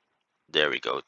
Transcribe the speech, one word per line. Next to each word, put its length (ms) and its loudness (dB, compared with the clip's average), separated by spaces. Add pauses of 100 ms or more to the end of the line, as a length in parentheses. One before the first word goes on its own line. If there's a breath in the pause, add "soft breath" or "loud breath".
(480)
There 220 2
we 80 -2
go, 300 -4